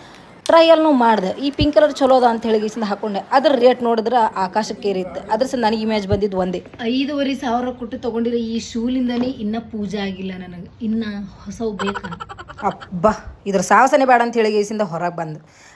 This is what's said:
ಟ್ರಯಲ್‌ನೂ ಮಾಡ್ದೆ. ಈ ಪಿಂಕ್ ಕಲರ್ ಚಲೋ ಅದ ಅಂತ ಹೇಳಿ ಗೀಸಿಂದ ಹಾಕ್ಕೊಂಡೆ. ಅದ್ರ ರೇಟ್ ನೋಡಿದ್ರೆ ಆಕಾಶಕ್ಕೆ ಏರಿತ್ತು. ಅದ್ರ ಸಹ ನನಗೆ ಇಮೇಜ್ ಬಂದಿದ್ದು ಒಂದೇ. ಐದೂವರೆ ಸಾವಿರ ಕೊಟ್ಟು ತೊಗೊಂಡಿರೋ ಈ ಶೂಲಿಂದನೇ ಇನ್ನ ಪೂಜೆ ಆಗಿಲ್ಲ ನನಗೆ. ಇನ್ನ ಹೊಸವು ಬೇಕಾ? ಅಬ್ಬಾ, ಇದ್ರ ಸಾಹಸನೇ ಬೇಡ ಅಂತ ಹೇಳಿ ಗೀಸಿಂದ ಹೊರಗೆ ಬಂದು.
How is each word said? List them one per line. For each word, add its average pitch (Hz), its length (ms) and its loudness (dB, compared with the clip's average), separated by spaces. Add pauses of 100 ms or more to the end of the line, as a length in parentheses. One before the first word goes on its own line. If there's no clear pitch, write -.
(440)
ಟ್ರಯಲ್‌ನೂ 320 480 6
ಮಾಡ್ದೆ. 226 360 4
ಈ 277 220 -4
ಪಿಂಕ್ 294 240 0
ಕಲರ್ 302 180 4
ಚಲೋ 262 240 4
ಅದ 247 80 4
ಅಂತ 233 220 0
ಹೇಳಿ 220 140 2
ಗೀಸಿಂದ 220 240 -6
ಹಾಕ್ಕೊಂಡೆ. 202 480 -6
ಅದ್ರ 277 220 4
ರೇಟ್ 240 280 4
ನೋಡಿದ್ರೆ 233 340 0
ಆಕಾಶಕ್ಕೆ 208 720 -2
ಏರಿತ್ತು. 185 440 -6
ಅದ್ರ 226 140 0
ಸಹ 269 120 -4
ನನಗೆ 220 240 0
ಇಮೇಜ್ 214 260 -2
ಬಂದಿದ್ದು 202 280 0
ಒಂದೇ. 180 280 -2 (180)
ಐದೂವರೆ 269 520 -2
ಸಾವಿರ 247 360 -2
ಕೊಟ್ಟು 247 280 -10
ತೊಗೊಂಡಿರೋ 233 380 -2
ಈ 226 220 -4
ಶೂಲಿಂದನೇ 247 680 -2
ಇನ್ನ 226 320 -4
ಪೂಜೆ 208 400 -6
ಆಗಿಲ್ಲ 190 400 -6
ನನಗೆ. 180 320 -14 (120)
ಇನ್ನ 220 220 -2 (400)
ಹೊಸವು 214 280 -6
ಬೇಕಾ? 196 480 -8 (460)
ಅಬ್ಬಾ, 190 440 0 (360)
ಇದ್ರ 190 140 0
ಸಾಹಸನೇ 262 440 6
ಬೇಡ 247 180 6
ಅಂತ 233 120 -4
ಹೇಳಿ 220 180 2
ಗೀಸಿಂದ 214 300 0
ಹೊರಗೆ 170 340 -4
ಬಂದು. 156 240 -8 (360)